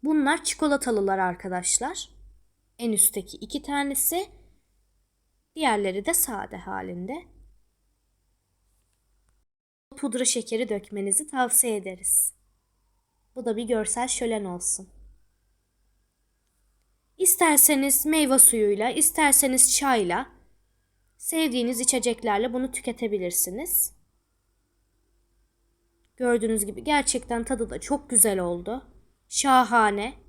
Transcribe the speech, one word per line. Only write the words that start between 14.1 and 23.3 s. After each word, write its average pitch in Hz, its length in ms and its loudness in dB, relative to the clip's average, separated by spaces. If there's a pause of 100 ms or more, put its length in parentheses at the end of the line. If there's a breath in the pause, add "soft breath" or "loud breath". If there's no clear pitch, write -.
olsun. 180 440 -6 (2250)
İsterseniz 294 880 4
meyve 302 320 2
suyuyla, 214 520 4
isterseniz 277 840 4
çayla, 226 540 0 (840)
sevdiğiniz 254 640 0
içeceklerle 233 720 -2
bunu 254 200 -6
tüketebilirsiniz. 214 1200 -4 (2250)